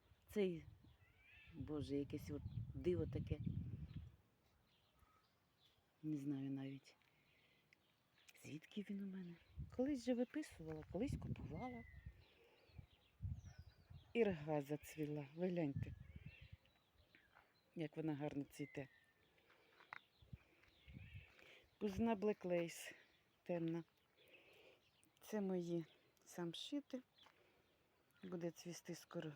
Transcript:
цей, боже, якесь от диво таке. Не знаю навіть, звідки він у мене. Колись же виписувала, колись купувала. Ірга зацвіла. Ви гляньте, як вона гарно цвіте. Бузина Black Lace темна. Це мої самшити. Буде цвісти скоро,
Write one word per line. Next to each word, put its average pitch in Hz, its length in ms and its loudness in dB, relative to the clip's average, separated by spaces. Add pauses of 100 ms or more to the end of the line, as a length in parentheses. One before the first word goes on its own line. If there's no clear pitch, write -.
(300)
цей, 180 360 4 (880)
боже, 143 420 -2
якесь 143 340 -2
от 143 120 -2 (320)
диво 170 320 4
таке. 151 320 0 (2750)
Не 156 160 2
знаю 139 320 0
навіть, 135 440 -4 (1500)
звідки 156 480 -6
він 196 120 -2
у 202 40 -4
мене. 185 300 -6 (400)
Колись 254 280 4
же 247 100 6
виписувала, 170 800 0
колись 226 280 2
купувала. 233 640 -4 (2250)
Ірга 156 500 6
зацвіла. 147 720 -2
Ви 175 140 2
гляньте, 165 440 2 (1800)
як 160 220 -2
вона 160 180 2
гарно 143 300 0
цвіте. 139 440 -6 (3000)
Бузина 214 360 4
Black 202 300 4
Lace 170 480 2 (560)
темна. 165 340 2 (1400)
Це 214 180 0
мої 175 460 2 (380)
самшити. 254 800 -4 (1200)
Буде 175 280 -2
цвісти 170 440 -10
скоро, 160 420 -6